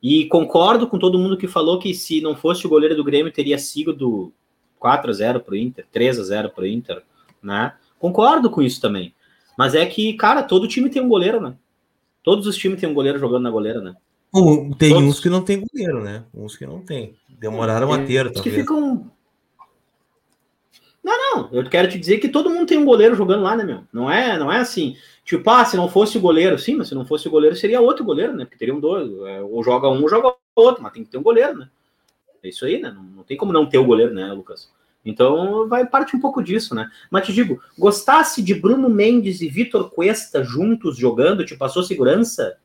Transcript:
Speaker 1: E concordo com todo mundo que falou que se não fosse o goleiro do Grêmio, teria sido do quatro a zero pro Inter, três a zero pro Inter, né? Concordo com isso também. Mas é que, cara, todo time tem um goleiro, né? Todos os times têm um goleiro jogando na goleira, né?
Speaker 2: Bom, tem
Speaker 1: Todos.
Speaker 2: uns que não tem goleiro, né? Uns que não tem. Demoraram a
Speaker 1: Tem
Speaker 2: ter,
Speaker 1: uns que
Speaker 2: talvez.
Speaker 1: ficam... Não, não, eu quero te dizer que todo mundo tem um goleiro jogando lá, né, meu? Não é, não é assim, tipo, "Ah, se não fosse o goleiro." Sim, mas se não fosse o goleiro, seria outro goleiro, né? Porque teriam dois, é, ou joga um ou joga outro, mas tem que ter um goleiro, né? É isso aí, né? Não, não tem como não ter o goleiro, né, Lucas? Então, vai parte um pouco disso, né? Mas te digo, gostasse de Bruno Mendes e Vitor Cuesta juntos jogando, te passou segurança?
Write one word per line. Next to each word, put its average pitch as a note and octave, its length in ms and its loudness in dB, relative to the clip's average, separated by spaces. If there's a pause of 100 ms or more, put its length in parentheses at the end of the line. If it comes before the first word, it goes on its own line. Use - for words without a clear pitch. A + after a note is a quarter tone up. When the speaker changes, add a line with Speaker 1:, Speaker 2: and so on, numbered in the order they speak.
Speaker 1:
E D3 240 2
concordo F3+ 600 2
com G3+ 120 -4
todo F#3 200 2
mundo F#3+ 180 0
que F#3 120 -8
falou E3+ 300 0
que F#3 160 -6
se D#3+ 260 -4
não D#3 160 -4
fosse F3+ 300 -2
o - 20 -4
goleiro D#3 260 4
do D3+ 80 -4
Grêmio, C#3+ 300 0
teria C#3+ 240 -2
sido D3+ 380 -8
do A2+ 380 -4 (460)
quatro C3+ 320 0
a G#2 40 -2
zero A2+ 260 -2
pro G2 160 -10
Inter, A#2+ 340 -8
três A#2+ 280 0
a G#2+ 40 -6
zero G#2 280 -4
pro F#2 160 -8
Inter, G2+ 360 -8 (400)
né? G2+ 320 -4 (240)
Concordo A3+ 520 2
com D#3+ 100 -2
isso B2 220 0
também. F#2+ 320 -4 (420)
Mas C3 180 0
é D#3+ 120 2
que, G#3+ 260 -4
cara, A#3+ 300 2
todo F#3+ 260 2
time B3+ 220 -2
tem C4+ 100 -2
um B3+ 80 -2
goleiro, G#3+ 320 2
né? C3 140 -10 (680)
Todos G3+ 240 0
os G3+ 80 -4
times F#3+ 240 -4
têm F3 100 -4
um D#3 40 -4
goleiro C#3 260 -2
jogando B2 260 -2
na A#2+ 60 -4
goleira, A2 300 -4
né? F#2 140 -16 (360)
Speaker 2:
Bom, D3+ 420 4
tem D3+ 200 4
Speaker 1:
Todos. C#3+ 160 6
Speaker 2:
uns C#3+ 120 0
que F3+ 100 0
não F#3 120 2
tem G3 240 -4
goleiro, F3 360 -6
né? G#2 220 -12 (100)
Uns G#2 200 -16
que C3+ 120 -16
não D#3+ 140 -14
tem. C3+ 360 -12 (120)
Demoraram A2+ 600 -2
a D3+ 60 2
Speaker 1:
Tem C#3 100 -4
Speaker 2:
ter, C3 200 0
Speaker 1:
uns A#2 60 -6
que - 20 -12
Speaker 2:
talvez. - 220 -4
Speaker 1:
ficam... C#4+ 540 -2 (1900)
Não, G4+ 160 -2
não, C5+ 340 -2
eu B2+ 160 -2
quero F3+ 200 2
te F#3 100 -8
dizer F3 200 0
que C4+ 100 -2
todo D#4 220 0
mundo E4+ 160 -2
tem D#4+ 120 2
um D4 60 4
goleiro A#3 300 6
jogando G3 280 0
lá, G3 120 0
né, A3+ 80 -2
meu? B2+ 300 -8
Não B2 180 -4
é, F#3+ 280 0
não C#3+ 120 -2
é G#3 80 0
assim, E3+ 380 -4 (260)
tipo, - 280 -2
"Ah, B3 140 6
se A#3 120 -2
não F3+ 100 0
fosse G#3 300 2
o G#3+ 40 0
goleiro." E3 380 4
Sim, C4 180 -2
mas G3+ 120 -4
se C#3 60 -12
não C3 100 -6
fosse D3+ 240 -4
o - 20 -6
goleiro, D#3 240 4
seria G#3+ 260 0
outro B3+ 240 4
goleiro, G#3+ 300 -2
né? C#3+ 120 -10
Porque - 100 -20
teriam C3 240 -4
dois, D#3 300 -4 (160)
é, G2 160 -12
ou A2 200 -8
joga B2+ 280 2
um C3 120 0
ou D3+ 60 2
joga A#3 260 2 (220)
outro, A#3+ 260 6
mas - 100 -16
tem - 120 -16
que - 60 -20
ter B2+ 80 -10
um C#3+ 40 -8
goleiro, A#3 360 2
né? C3+ 100 -18 (760)
É F#2+ 60 -12
isso - 160 -12
aí, F#3 160 -2
né? C#3+ 100 -10
Não, G2 120 -20
não F#2+ 200 -20
tem C#3 140 -12
como F#3+ 160 -4
não D#3 140 2
ter C#3 100 0
o C3 80 6
goleiro, A#2 300 4
né, F#2+ 180 -10
Lucas? - 400 -18 (320)
Então, E3 640 0
vai B3 180 0
parte C4+ 300 -2
um B3 40 0
pouco C4+ 220 -4
disso, F#3 320 -4
né? A2 140 -8 (220)
Mas F#3+ 160 -2
te F#3+ 80 -6
digo, G3 260 0 (180)
gostasse A3 600 2
de F#3+ 140 0
Bruno A#3+ 340 2
Mendes G3+ 540 2
e D#3+ 80 -6
Vitor G#3+ 400 -2
Cuesta F3+ 520 -2
juntos D#3 540 -2
jogando, B2+ 480 2
te - 100 -14
passou C#3 280 -4
segurança? D#3+ 840 0